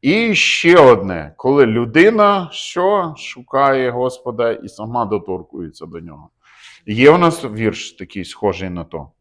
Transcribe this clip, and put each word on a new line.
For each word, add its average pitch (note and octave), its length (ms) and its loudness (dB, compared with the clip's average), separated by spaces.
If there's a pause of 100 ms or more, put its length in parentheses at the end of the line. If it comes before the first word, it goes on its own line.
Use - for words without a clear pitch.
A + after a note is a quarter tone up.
І G#3+ 340 0
ще - 440 4
одне, F#2+ 580 4
коли C3+ 300 2
людина F3 840 0
що? F3+ 680 -4
Шукає C3 720 -2
Господа A#2+ 600 -4
і - 160 -10
сама A#2 360 -6
доторкується F2+ 800 -10
до E2+ 140 -16
нього. D2+ 300 -20 (560)
Є A#2+ 240 6
у E3+ 80 6
нас E3 260 0
вірш G#2+ 480 -6
такий, F#2 320 -14
схожий F#2 460 -6
на F2 140 -10
то? D2+ 260 -14 (100)